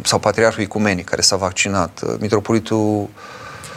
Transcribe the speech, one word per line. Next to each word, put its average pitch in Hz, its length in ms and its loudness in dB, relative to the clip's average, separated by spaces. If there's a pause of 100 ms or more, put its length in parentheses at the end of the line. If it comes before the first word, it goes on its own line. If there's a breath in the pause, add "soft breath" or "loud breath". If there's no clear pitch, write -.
sau - 160 2
Patriarhul 110 440 2
Ecumenic, 101 460 0
care - 120 -2
s-a 101 160 2
vaccinat, 92 640 0
uh, 117 180 -2
mitropolitul, 107 880 0 (680 loud breath)